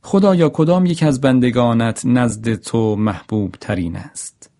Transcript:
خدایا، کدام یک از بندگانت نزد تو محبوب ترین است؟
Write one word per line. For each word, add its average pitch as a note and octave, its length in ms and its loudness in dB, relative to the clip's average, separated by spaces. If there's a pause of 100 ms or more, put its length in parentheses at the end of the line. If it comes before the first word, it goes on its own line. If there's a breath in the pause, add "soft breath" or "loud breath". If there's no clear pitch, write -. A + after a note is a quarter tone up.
خدایا، F#3 480 2
کدام F3 360 2
یک E3+ 180 0
از C3+ 180 2
بندگانت A#2+ 840 2
نزد A2+ 480 0
تو A2 420 -2
محبوب G2+ 560 -4
ترین F2+ 440 -6
است؟ - 540 -16 (100)